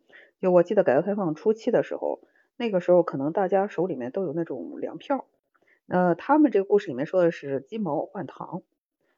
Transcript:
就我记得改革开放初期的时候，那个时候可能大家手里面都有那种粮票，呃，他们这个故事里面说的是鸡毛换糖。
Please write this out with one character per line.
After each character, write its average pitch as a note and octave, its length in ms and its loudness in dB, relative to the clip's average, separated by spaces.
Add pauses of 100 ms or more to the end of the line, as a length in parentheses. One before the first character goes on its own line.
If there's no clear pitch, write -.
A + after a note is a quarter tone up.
(400)
就 F#3 120 2
我 F3 100 8
记 F#3+ 140 0
得 F#3+ 80 4
改 B2+ 100 4
革 D3 80 4
开 G3+ 140 -2
放 F3+ 180 -4
初 - 180 0
期 A3 200 -2
的 D#3+ 100 4
时 - 140 -6
候， - 240 -6 (360)
那 A#3 140 -4
个 F#3+ 100 0
时 F3+ 120 2
候 F3 100 8
可 E3+ 160 -2
能 C#3 140 -4
大 F#3 160 0
家 G3 180 2
手 F#3 220 -4
里 D#3+ 80 -6
面 B2+ 160 -8
都 G3 100 -4
有 E3 100 -6
那 E3 120 -4
种 F2 340 -12
粮 - 180 -10
票， C4 280 -6 (640)
呃， F3+ 260 2
他 C#4 240 0
们 D4 140 6
这 G3+ 80 4
个 F#3+ 40 -2
故 G3+ 140 2
事 G3+ 80 -2
里 D3+ 80 -8
面 B2+ 100 -4
说 F#3 160 0
的 E3+ 120 4
是 C3+ 300 -6
鸡 G#3+ 160 -12
毛 D#3+ 280 -4
换 F3 220 -12
糖。 - 340 -14 (560)